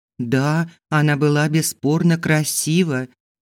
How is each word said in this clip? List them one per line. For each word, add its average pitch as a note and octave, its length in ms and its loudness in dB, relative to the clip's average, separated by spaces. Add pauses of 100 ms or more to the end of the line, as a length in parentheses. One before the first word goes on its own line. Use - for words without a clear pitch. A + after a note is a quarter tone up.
(180)
Да, D3 520 -2 (180)
она D3 300 2
была D3 320 2
бесспорно D#3+ 680 0
красива. D#3 920 -2 (340)